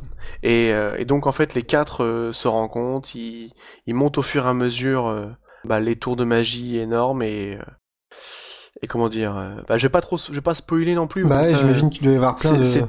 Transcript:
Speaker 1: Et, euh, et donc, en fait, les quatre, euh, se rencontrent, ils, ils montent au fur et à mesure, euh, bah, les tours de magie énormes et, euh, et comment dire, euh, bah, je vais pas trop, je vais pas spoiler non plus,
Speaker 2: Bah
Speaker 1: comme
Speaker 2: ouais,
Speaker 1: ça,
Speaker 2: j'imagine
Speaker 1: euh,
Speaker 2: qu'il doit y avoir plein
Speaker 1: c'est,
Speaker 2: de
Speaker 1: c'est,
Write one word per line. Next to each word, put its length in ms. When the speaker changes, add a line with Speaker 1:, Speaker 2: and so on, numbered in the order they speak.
Speaker 1:
Et, 300
euh, 260
et 60
donc, 240
en 40
fait, 220
les 80
quatre, 400
euh, 300
se 160
rencontrent, 680
ils, 380
ils 80
montent 240
au 40
fur 240
et 20
à 60
mesure, 520
euh, 220
bah, 160
les 160
tours 220
de 80
magie 540
énormes 440
et, 340
euh, 60
et 40
comment 240
dire, 260
euh, 320
bah, 80
je 60
vais 80
pas 100
trop, 160
je 160
vais 80
pas 140
spoiler 400
non 120
plus, 180
Speaker 2:
Bah 120
Speaker 1:
comme 80
Speaker 2:
ouais, 60
Speaker 1:
ça, 60
Speaker 2:
j'imagine 320
Speaker 1:
euh, 20
Speaker 2:
qu'il 140
doit 80
y 40
avoir 200
plein 160
Speaker 1:
c'est, 60
Speaker 2:
de 60
Speaker 1:
c'est, 240